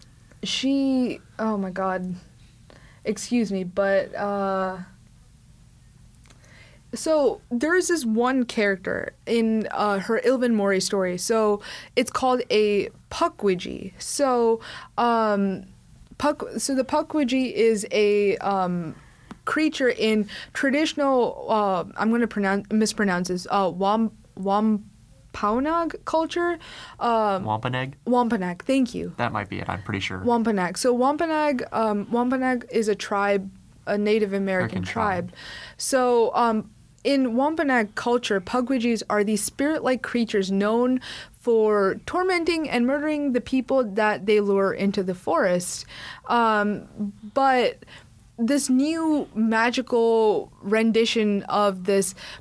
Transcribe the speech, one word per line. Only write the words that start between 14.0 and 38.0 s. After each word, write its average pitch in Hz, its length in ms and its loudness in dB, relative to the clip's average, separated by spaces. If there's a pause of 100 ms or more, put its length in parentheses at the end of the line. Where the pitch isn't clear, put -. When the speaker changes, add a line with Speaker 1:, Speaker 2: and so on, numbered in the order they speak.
Speaker 1:
um, 208 680 0 (520)
Puck-, - 420 -2
so 269 160 -2
the 262 100 2
Pukwudgie 269 680 0
is 214 380 2
a, 208 480 4
um, 180 560 -2 (500)
creature 294 460 0
in 214 380 0 (260)
traditional, 277 960 0
uh, 196 340 0 (120)
I'm 220 140 0
gonna 233 160 2
pronoun-, 202 440 0
mispronounce 202 580 0
this, 180 220 -4
uh, 196 240 2
Wam-, 208 420 0 (200)
Wampanoag 220 1700 -2
culture. 339 520 -2 (400)
Um, 214 460 0
Speaker 2:
Wampanoag? 127 500 -2 (120)
Speaker 1:
Wampanoag, 226 580 0
thank 262 300 2
you. 175 240 -6
Speaker 2:
That 117 140 0
might 104 180 -4
be 95 80 -6
it, 92 100 -6
I'm 95 140 -4
pretty 101 180 -4
sure. 95 200 -6
Speaker 1:
Wampanoag. 214 580 0
So 247 160 2
Wampanoag, 294 680 0 (100)
um, 208 380 -2
Wampanoag 254 600 0
is 220 180 0
a 208 60 2
tribe, 202 560 -2 (360)
a 208 120 0
Native 208 340 2
American 190 460 -2
Speaker 2:
American 180 40 -4
Speaker 1:
tribe. 185 500 -2
Speaker 2:
tribe. - 80 -20 (360)
Speaker 1:
So, 247 580 2
um, 220 360 2 (340)
in 262 320 2
Wampanoag 269 580 2
culture, 240 460 0